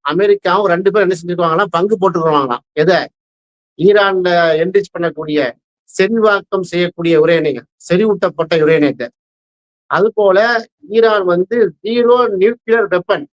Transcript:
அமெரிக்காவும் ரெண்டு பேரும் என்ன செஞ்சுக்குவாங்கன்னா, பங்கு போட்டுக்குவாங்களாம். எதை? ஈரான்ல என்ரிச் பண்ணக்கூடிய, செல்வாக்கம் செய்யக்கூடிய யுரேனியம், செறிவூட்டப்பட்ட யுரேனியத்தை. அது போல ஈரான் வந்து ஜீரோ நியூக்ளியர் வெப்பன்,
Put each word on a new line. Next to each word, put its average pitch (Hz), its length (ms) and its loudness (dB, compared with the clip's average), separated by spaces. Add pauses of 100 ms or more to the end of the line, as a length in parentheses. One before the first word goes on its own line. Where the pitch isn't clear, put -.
அமெரிக்காவும் 190 640 0
ரெண்டு 185 240 0
பேரும் 190 200 0
என்ன 175 100 -4
செஞ்சுக்குவாங்கன்னா, 175 500 -2
பங்கு 196 300 0
போட்டுக்குவாங்களாம். 160 580 0 (140)
எதை? 156 340 0 (720)
ஈரான்ல 180 800 2
என்ரிச் 185 420 -2
பண்ணக்கூடிய, 151 540 -4 (460)
செல்வாக்கம் 202 640 0
செய்யக்கூடிய 175 600 -2
யுரேனியம், 156 440 0 (240)
செறிவூட்டப்பட்ட 175 680 -2
யுரேனியத்தை. 147 540 0 (800)
அது 190 280 0
போல 214 520 2 (220)
ஈரான் 214 360 2
வந்து 180 580 0
ஜீரோ 240 460 0 (100)
நியூக்ளியர் 226 500 0
வெப்பன், 175 460 -2